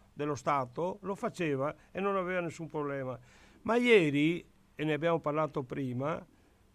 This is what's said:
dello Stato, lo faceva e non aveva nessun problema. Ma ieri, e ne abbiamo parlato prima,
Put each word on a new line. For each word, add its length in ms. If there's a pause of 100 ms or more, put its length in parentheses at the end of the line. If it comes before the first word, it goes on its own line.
(140)
dello 220
Stato, 680
lo 140
faceva 580 (180)
e 80
non 180
aveva 240
nessun 280
problema. 480 (460)
Ma 120
ieri, 680 (320)
e 80
ne 100
abbiamo 260
parlato 440
prima, 600 (520)